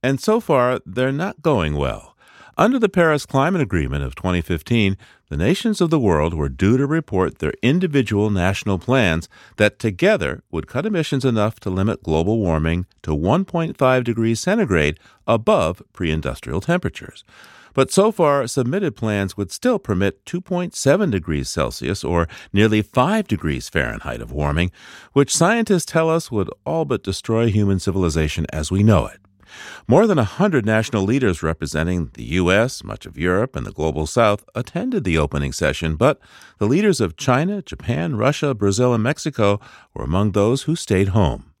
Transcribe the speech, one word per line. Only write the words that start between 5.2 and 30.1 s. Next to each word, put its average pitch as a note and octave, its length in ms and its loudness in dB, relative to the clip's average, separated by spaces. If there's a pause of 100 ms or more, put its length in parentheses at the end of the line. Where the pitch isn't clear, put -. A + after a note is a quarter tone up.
the D2 80 -6
nations E3+ 440 0
of E3+ 100 2
the D#3 100 2
world E2+ 340 2
were D2 140 -2
due F#2+ 300 2
to C#3 80 0
report A2+ 520 -2
their D2+ 140 -4 (100)
individual C3 680 0
national F#2+ 480 0
plans F2+ 500 0 (300)
that G#2 200 2
together G#2 720 0
would D#2+ 160 -6
cut D3 200 -6
emissions D#3 380 -2
enough A2+ 360 0
to G2+ 100 -6
limit F#2+ 320 -2
global E2 360 0
warming E2+ 480 0 (160)
to D#2+ 120 -2
one G#2 300 0
point E3 320 -6
five B2+ 260 2
degrees A2+ 380 -2
centigrade G2 580 0 (280)
above A2 560 0 (100)
pre-industrial D#2 680 -4
temperatures. - 640 -6 (520)
But - 180 2
so G#3 180 4
far, C#3+ 380 2
submitted C#3+ 480 -2
plans G2+ 400 -2
would G2 160 -6
still B3 260 0
permit G2 480 -2
two F3+ 140 -6
point F3+ 340 -6
seven D#3+ 360 2
degrees D#2 380 -2
Celsius, C2+ 540 -4
or E2 240 0 (260)
nearly G#2+ 300 4
five E3+ 460 0
degrees C#2+ 400 -4
Fahrenheit A#1 520 -4
of A1+ 120 -12
warming, D2 400 0 (400)
which - 240 2
scientists G#3 480 2
tell D#3+ 260 0
us D#3+ 220 -2
would G2+ 180 -2 (140)
all D#3+ 200 -2
but C3 200 -4
destroy A2+ 460 0
human G2 280 2
civilization E2 720 0
as D#2 200 -4
we G2 100 2
know G#2 240 6
it. - 120 -16 (680)
More F3 200 6
than F#3+ 120 2